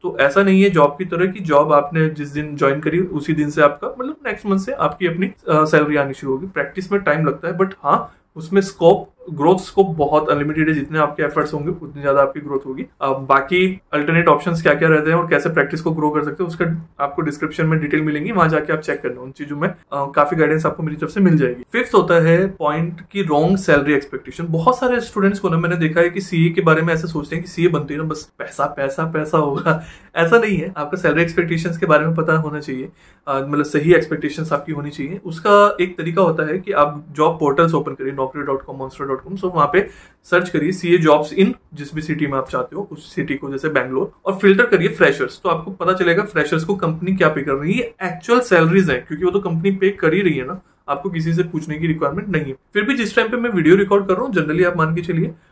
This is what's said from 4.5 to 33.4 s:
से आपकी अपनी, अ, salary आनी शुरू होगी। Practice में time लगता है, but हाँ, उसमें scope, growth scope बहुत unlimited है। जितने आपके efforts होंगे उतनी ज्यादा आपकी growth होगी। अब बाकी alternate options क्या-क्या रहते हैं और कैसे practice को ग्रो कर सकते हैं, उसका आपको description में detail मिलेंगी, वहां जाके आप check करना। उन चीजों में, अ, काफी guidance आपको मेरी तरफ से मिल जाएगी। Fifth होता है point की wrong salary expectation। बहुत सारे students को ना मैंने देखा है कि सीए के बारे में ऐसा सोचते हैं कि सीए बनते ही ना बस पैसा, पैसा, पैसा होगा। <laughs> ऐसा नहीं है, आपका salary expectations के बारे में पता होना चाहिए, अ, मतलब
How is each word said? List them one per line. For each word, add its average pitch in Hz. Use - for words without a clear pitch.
से 196
आपकी 165
अपनी, 180
अ, 156
salary 151
आनी 135
शुरू 131
होगी। 151
Practice 185
में 196
time 160
लगता -
है, 175
but 190
हाँ, 160
उसमें 165
scope, 190
growth 156
scope 190
बहुत 151
unlimited 151
है। 156
जितने 156
आपके 151
efforts 147
होंगे 151
उतनी 139
ज्यादा 139
आपकी 139
growth 143
होगी। 131
अब 135
बाकी 185
alternate 165
options 165
क्या-क्या 160
रहते 156
हैं 170
और 170
कैसे 156
practice 156
को 165
ग्रो 156
कर 147
सकते 156
हैं, 175
उसका 170
आपको 143
description 156
में 156
detail 151
मिलेंगी, 156
वहां 175
जाके 156
आप 156
check 147
करना। 127
उन 131
चीजों 143
में, 160
अ, -
काफी 143
guidance 156
आपको 160
मेरी 151
तरफ 151
से 208
मिल 175
जाएगी। 123
Fifth 240
होता 170
है 170
point 165
की 196
wrong 165
salary 147
expectation। 139
बहुत 165
सारे 247
students 202
को 180
ना 160
मैंने 170
देखा 165
है 175
कि 185
सीए 165
के 170
बारे 160
में 165
ऐसा 160
सोचते 151
हैं 175
कि -
सीए 175
बनते 143
ही 147
ना 160
बस 156
पैसा, -
पैसा, 147
पैसा 160
होगा। 156
<laughs> -
ऐसा 170
नहीं 214
है, 170
आपका 147
salary 156
expectations 165
के 190
बारे 156
में 165
पता 160
होना 151
चाहिए, 139
अ, 135
मतलब 143